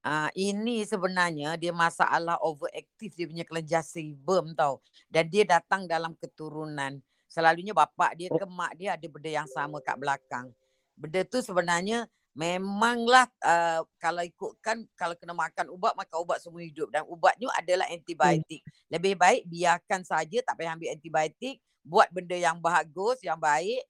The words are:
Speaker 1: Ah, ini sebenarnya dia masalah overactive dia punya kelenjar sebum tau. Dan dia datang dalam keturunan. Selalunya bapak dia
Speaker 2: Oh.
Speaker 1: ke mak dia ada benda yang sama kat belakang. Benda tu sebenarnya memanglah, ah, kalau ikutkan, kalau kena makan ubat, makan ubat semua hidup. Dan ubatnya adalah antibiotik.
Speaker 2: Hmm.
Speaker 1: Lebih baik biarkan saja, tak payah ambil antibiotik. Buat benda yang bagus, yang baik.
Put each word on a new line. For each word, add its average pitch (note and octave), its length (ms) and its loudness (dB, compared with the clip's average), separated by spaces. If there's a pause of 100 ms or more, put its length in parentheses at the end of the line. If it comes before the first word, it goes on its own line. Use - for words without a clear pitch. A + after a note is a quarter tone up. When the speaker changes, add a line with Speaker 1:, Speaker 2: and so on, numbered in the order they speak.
Speaker 1:
Ah, D3+ 300 0
ini G#3 500 -2
sebenarnya F3 720 -2
dia E3+ 160 -4
masalah E3 640 2
overactive D#3+ 760 -6
dia E3+ 100 -8
punya E3 180 -10
kelenjar D#3+ 380 -2
sebum D#3+ 720 -2
tau. C#3+ 320 0 (220)
Dan E3 200 2
dia G3+ 220 4
datang F3+ 400 2
dalam E3 260 -2
keturunan. D3+ 880 -8 (240)
Selalunya E3+ 480 2
bapak D#3 400 2
dia E3+ 160 -10
Speaker 2:
Oh. E3 80 -2
Speaker 1:
ke G3 80 0
mak F3+ 320 -8
dia F#3 180 -4
ada D#3+ 140 -10
benda D#3 240 -10
yang D3+ 160 -2
sama D3 320 -6
kat C3 160 -4
belakang. C3 560 -4 (400)
Benda F3+ 320 -4
tu B3 160 -2
sebenarnya F3+ 640 0 (300)
memanglah, G#3+ 920 4 (160)
ah, E3 400 4 (160)
kalau F3 240 -2
ikutkan, G#3 720 -6
kalau E3+ 220 -4
kena F3 180 -14
makan E3 380 -4
ubat, F3+ 240 -2
makan F3+ 260 -8
ubat F3 180 -2
semua E3+ 220 -14
hidup. D3+ 300 -8
Dan D#3 160 -2
ubatnya F3 480 2
adalah F3+ 340 0
antibiotik. D#3+ 720 0
Speaker 2:
Hmm. - 140 -20 (160)
Speaker 1:
Lebih F3 260 0
baik F#3 300 6
biarkan F3 560 0
saja, D#3+ 400 -2
tak C3+ 120 -4
payah E3 200 -6
ambil D#3+ 180 -8
antibiotik. D#3+ 640 -4 (240)
Buat F3+ 300 4
benda F3+ 240 -6
yang F3 260 0
bagus, E3+ 600 0
yang E3 180 -4
baik. D#3+ 520 2